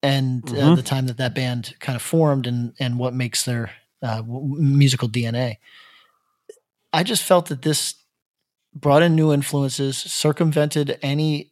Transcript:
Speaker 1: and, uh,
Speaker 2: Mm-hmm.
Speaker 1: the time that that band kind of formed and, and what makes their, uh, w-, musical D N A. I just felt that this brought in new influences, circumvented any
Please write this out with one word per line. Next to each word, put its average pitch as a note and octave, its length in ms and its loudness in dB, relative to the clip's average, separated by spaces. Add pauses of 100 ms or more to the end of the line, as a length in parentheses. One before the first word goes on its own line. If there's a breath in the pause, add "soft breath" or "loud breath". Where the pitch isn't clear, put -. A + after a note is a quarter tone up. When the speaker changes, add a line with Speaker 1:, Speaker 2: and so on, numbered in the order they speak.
Speaker 1:
and, C3 460 0
uh, B2 60 -6
Speaker 2:
Mm-hmm. D3 220 6
Speaker 1:
the C3+ 60 0
time C3 260 -2
that A#2 100 -8
that B2+ 160 -4
band B2 460 -4
kind C3 160 -6
of A2+ 60 -8
formed C#3+ 440 2
and, A#2+ 340 -4
and B2 180 -2
what B2 140 -2
makes B2 320 -4
their, A#2+ 280 -4 (300 loud breath)
uh, A2+ 200 -4
w-, C3+ 360 -6
musical C#3 500 4
D A#2 180 -2
N A2+ 80 -4
A. B2 240 -4 (1400 soft breath)
I E3 80 2
just G#3 220 -2
felt F3 260 4
that C3+ 100 -4
this - 340 -2 (800)
brought D3 280 4
in E3+ 120 4
new D#3 200 4
influences, C#3 640 -2
circumvented D3+ 1040 0
any D3 500 -2